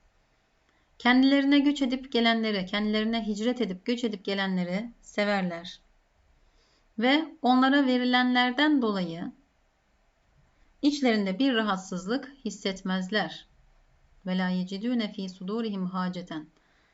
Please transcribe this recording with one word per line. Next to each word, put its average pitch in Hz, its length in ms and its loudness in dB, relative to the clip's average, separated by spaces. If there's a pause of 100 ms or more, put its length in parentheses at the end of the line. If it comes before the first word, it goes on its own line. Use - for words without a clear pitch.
(1000)
kendilerine 277 600 6
göç 285 220 2
edip 254 300 -2
gelenleri, 220 540 2
kendilerine 214 640 0
hicret 220 340 -2
edip 185 240 -4
göç 247 180 -2
edip 208 220 -4
gelenleri 196 680 -2 (100)
severler. 185 760 -4 (1200)
Ve 277 260 2 (160)
onlara 262 440 4
verilenlerden 247 960 2
dolayı 190 500 -2 (1500)
içlerinde 226 580 2
bir 269 140 2
rahatsızlık 202 800 -2 (120)
hissetmezler. 190 1000 -4 (800)
Ve 185 120 -2
la 185 120 0
yecidûne 202 640 -4
fî 190 160 -8
sudûrihim 196 560 -6
hâceten. 175 600 -6 (480)